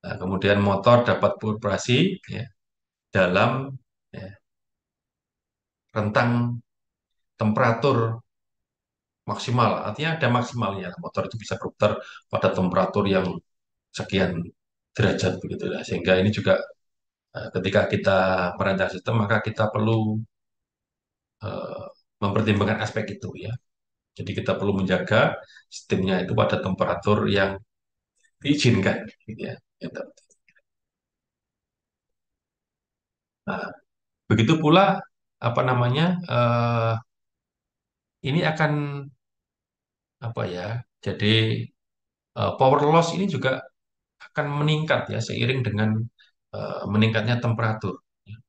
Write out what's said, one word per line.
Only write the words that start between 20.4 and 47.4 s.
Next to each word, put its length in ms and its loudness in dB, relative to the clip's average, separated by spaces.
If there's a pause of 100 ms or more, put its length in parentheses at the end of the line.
eh, 400 -10 (380)
mempertimbangkan 640 0
aspek 200 -4 (120)
itu, 120 -12 (160)
ya. 80 -8 (680)
Jadi 200 -8
kita 220 -2
perlu 200 0
menjaga 380 2 (580)
sistemnya 480 -2
itu 160 -6
pada 240 2
temperatur 540 0 (200)
yang 140 0 (880)
diizinkan, 560 2 (300)
gitu, 220 -12
ya. 40 -12 (4000)
Nah, 140 -6 (680)
begitu 320 4
pula, 220 6 (640)
apa 200 0
namanya, 360 2 (280)
eh, 640 2 (1300)
ini 180 2
akan, 260 0 (1500)
apa 160 -6 (120)
ya, 120 -8 (380)
jadi, 220 -2 (1120)
eh, 200 0
power 220 6 (120)
loss 240 4
ini 80 0 (100)
juga 160 0 (800)
akan 180 -4 (140)
meningkat, 400 2 (140)
ya, 140 -2
seiring 400 -2
dengan, 220 0 (640)
eh, 260 -8 (120)
meningkatnya 500 2